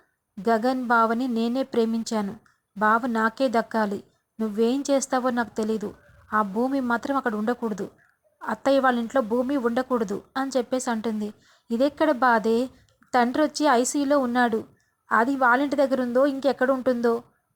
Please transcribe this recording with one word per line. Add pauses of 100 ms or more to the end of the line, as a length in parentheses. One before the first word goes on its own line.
(480)
గగన్
బావని
నేనే
ప్రేమించాను. (420)
బావ
నాకే
దక్కాలి. (360)
నువ్వేం
చేస్తావో
నాకు
తెలీదు. (380)
ఆ
భూమి
మాత్రం
అక్కడ
ఉండకూడదు. (520)
అత్తయ్య
వాళ్ళ
ఇంట్లో
భూమి
ఉండకూడదు" (140)
అని
చెప్పేసి
అంటుంది. (360)
"ఇదెక్కడ
బాధే? (440)
తండ్రి
వచ్చి
ఐసీయూలో
ఉన్నాడు. (480)
అది
వాళ్ళ
ఇంటి
దగ్గర
ఉందో
ఇంకెక్కడ
ఉంటుందో. (340)